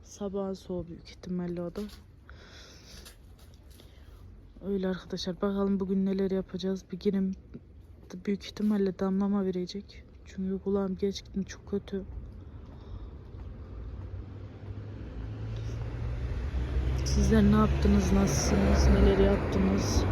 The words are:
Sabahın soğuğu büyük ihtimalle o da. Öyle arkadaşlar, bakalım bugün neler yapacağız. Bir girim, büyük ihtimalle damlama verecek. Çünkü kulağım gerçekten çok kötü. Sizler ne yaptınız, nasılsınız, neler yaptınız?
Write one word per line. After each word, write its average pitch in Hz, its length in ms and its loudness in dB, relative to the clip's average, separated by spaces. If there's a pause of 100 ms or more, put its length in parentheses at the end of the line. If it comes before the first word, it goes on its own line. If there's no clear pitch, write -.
Sabahın 196 500 -6
soğuğu 180 340 -8
büyük - 220 -16
ihtimalle 175 520 -6
o 175 140 -8
da. 202 60 -8 (2750)
Öyle 190 220 -2
arkadaşlar, 185 540 -6
bakalım 196 380 0
bugün 190 260 0
neler 196 260 0
yapacağız. 190 600 -4
Bir 180 80 -10
girim, 190 360 0 (880)
büyük 202 200 -2
ihtimalle 202 540 0
damlama 196 460 0
verecek. 185 580 -6 (220)
Çünkü 190 380 -4
kulağım 196 340 0
gerçekten 196 460 -4
çok - 260 -12
kötü. 196 340 -4 (4000)
Sizler 208 380 6
ne 202 120 8
yaptınız, 202 580 4
nasılsınız, 196 720 4
neler 196 300 8
yaptınız? 190 960 4